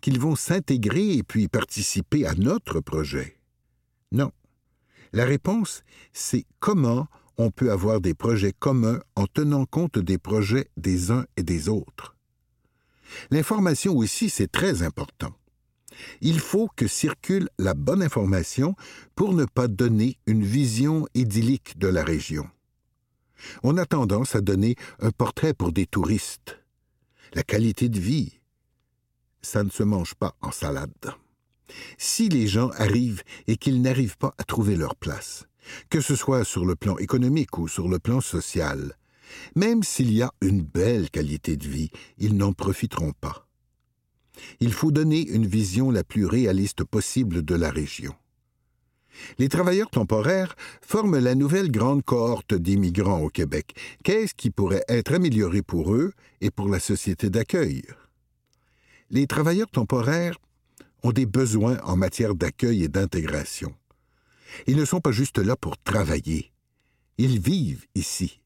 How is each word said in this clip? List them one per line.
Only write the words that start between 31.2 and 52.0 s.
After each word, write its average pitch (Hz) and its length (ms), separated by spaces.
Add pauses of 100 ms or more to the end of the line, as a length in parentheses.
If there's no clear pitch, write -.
Si - 300
les 131 180
gens 113 240
arrivent 107 520 (240)
et 110 100
qu'ils 131 260
n'arrivent 131 340
pas - 220
à - 60
trouver 104 320
leur - 200
place, - 500 (440)
que 160 100
ce 143 140
soit 127 300
sur 90 200
le 90 120
plan 98 220
économique 127 600
ou 82 100
sur 90 200
le 92 100
plan 123 220
social, 71 760 (580)
même 220 280
s'il 123 300
y 110 100
a 123 180
une 95 220
belle 90 480
qualité 76 460
de 71 100
vie, 73 240 (260)
ils 104 200
n'en 98 160
profiteront 95 600
pas. - 360 (1120)
Il 117 120
faut 156 200
donner 156 360
une 110 180
vision 107 440
la 98 140
plus 104 220
réaliste 101 580
possible 101 580
de 80 120
la 82 160
région. - 440 (1200)
Les 135 100
travailleurs 180 400
temporaires 131 680 (260)
forment 202 360
la 123 160
nouvelle 151 360
grande 127 340